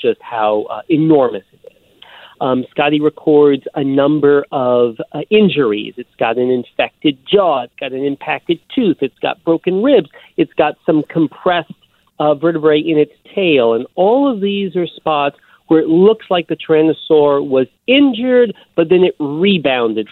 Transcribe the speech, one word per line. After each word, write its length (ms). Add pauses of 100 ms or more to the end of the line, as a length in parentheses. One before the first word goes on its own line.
just 180
how, 440
uh, 260
enormous 640
it 80 (100)
is. 20 (720)
Um, 280
Scotty 300
records 640 (120)
a 80
number 720
of, 440 (160)
uh, 180
injuries. 640
It's 220
got 180
an 140
infected 640 (100)
jaw. 360
It's 180
got 120
an 120
impacted 560 (140)
tooth. 260
It's 200
got 220
broken 400
ribs. 280 (260)
It's 160
got 320
some 200
compressed, 680 (460)
uh, 160
vertebrae 460
in 180
its 160 (200)
tail. 380
And 220
all 360
of 120
these 340
are 100
spots 520 (300)
where 120
it 80
looks 420
like 160
the 100
Tyrannosaur 880
was 220 (220)
injured, 640 (220)
but 120
then 140
it 160
rebounded 920